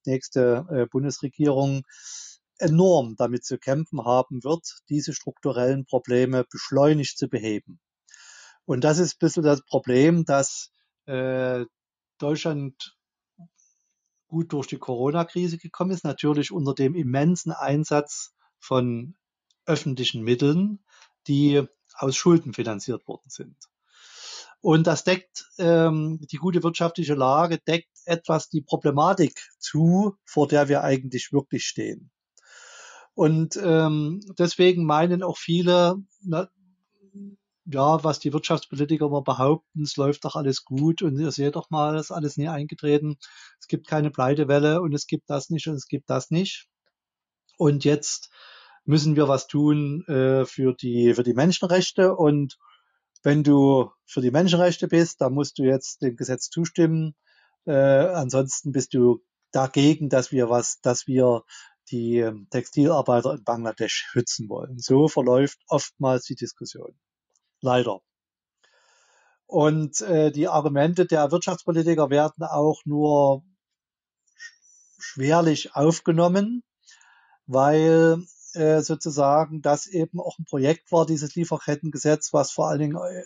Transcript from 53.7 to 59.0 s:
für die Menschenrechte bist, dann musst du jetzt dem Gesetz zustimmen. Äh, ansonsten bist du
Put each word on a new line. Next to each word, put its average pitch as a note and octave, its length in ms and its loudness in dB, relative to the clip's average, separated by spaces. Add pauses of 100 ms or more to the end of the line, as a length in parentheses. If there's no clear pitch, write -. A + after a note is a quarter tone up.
für - 160 -6
die B2 80 2
Menschenrechte E3+ 580 2
bist, E3 340 2
dann C3 120 0
musst C#3+ 240 -4
du C#3 60 -2
jetzt C3 400 0
dem A#2+ 140 -4
Gesetz B2+ 340 -6
zustimmen. D#3+ 640 0 (500)
Äh, D#3+ 80 -2
ansonsten C#3 1000 0
bist C3+ 200 -4
du B2 300 4 (280)